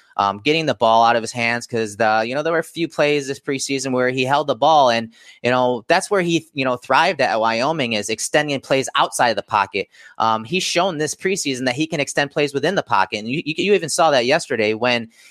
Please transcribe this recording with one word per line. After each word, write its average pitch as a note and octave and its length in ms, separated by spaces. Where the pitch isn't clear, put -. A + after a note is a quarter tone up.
um, G2+ 160
getting D3+ 300
the B2 80
ball A2+ 280
out A#2 120
of A2+ 80
his A2+ 80
hands, A#2+ 340
'cause A2 320
the, A2 300
you B2+ 80
know, D3+ 80
there D#3+ 100
were E3 60
a E3 40
few E3 240
plays D3 400
this C3+ 120
preseason C3+ 520
where B2+ 200
he C3 120
held C#3+ 240
the C3 80
ball C#3 360
and, A2+ 200
you A#2+ 80
know, B2 380
that's F#3 240
where G3 100
he, E3+ 320
you C#3 100
know, B2+ 140
thrived D3 440
at A2 180
Wyoming, A#2 540
is G#2 160
extending D3 520
plays C3+ 340
outside C#3+ 340
of G#2+ 60
the G2+ 60
pocket. G2 460
Um, A2+ 240
he's E3 200
shown F3 360
this D3+ 160
preseason C#3 500
that B2 100
he D#3 120
can D#3+ 120
extend C#3+ 300
plays D3 240
within D#3 220
the D3+ 80
pocket. G2+ 340
And G#2+ 120
you, C#3+ 160
you, D#3 120
you F#3+ 160
even E3 160
saw D#3+ 220
that B2 140
yesterday A#2 500
when A#2 340